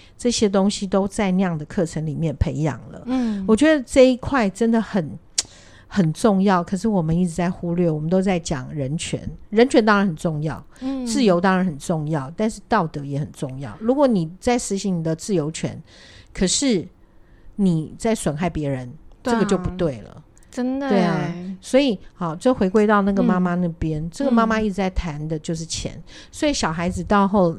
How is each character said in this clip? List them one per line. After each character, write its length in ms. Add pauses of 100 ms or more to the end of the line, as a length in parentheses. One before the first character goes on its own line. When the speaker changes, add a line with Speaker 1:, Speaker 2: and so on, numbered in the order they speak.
(200)
Speaker 1:
这 100
些 180
东 220
西 160
都 220
在 240
那 100
样 160
的 80
课 180
程 220
里 80
面 220
培 260
养 180 (120)
了。 160
Speaker 2:
嗯。 400
Speaker 1:
我 80
觉 100
得 220
这 200
一 80
块 320
真 220
的 100
很， 380 (680)
很 260
重 300
要， 200
可 140
是 100
我 140
们 160
一 80
直 80
在 160
忽 240
略， 160
我 100
们 80
都 140
在 160
讲 340
人 240
权， 320 (220)
人 180
权 160
当 140
然 80
很 100
重 280
要， 200 (180)
Speaker 2:
嗯。 260
Speaker 1:
自 160
由 180
当 160
然 80
很 140
重 280
要， 300
但 100
是 200
道 180
德 180
也 160
很 120
重 280
要。 200
如 160
果 100
你 240 (100)
在 200
实 180
行 220
你 40
的 120
自 180
由 160
权， 320 (500)
可 140
是 420 (680)
你 420
在 180
损 220
害 120
别 200
人， 200 (320)
Speaker 2:
对 120
啊。 40
Speaker 1:
这 60
个 60
就 80
不 140
对 280
了。 240 (260)
Speaker 2:
真 300
的 80
欸。 20
Speaker 1:
对 120
啊， 320 (260)
所 180
以， 220 (140)
好， 240
就 160
回 160
归 180
到 140
那 100
个 100
妈 160
妈 180
那 120 (100)
边， 240
Speaker 2:
嗯。 80
Speaker 1:
这 140
个 80
妈 140
妈 160
一 80
直 40
在 160
谈 380
的 120
就 140
是 120
钱， 280
Speaker 2:
嗯。 100 (280)
Speaker 1:
所 160
以 60
小 180
孩 180
子 140
到 240
后 320